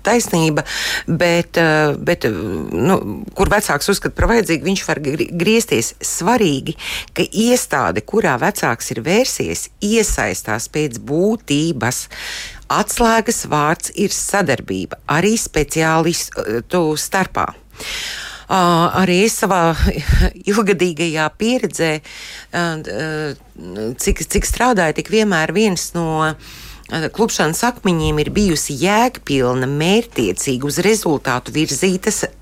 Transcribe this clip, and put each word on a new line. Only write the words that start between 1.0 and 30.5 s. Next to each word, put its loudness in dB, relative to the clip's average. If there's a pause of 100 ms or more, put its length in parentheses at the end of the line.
bet, 2
ā, 4
bet, -2
ā, 2 (420)
nu, 4 (380)
kur 2
vecāks 0
uzskata -2
par 2
vajadzīgu, 2
viņš -2
var -2
gri-, -4
griezties. 2
Svarīgi, 0 (400)
ka -4
iestāde, 0
kurā 0
vecāks -2
ir -6
vērsies, 0 (100)
iesaistās 0
pēc -4
būtības. -2 (600)
Atslēgas 2
vārds 0
ir 0
sadarbība, -2
arī 2
speciālistu 0
starpā. -2 (920)
Ā, 0 (360)
arī 4
es 2
savā 2 (340)
<laughs> 4
ilgadīgajā 2
pieredzē, 0
ā, -8 (100)
ā, -6 (880)
cik, -2
cik -2
strādāju, 2
tik -6
vienmēr 2
viens 0
no, -2 (180)
ā, -6
klupšanas 0
akmeņiem 0
ir 0
bijusi 0
jēgpilna, 2
mērķtiecīga, 0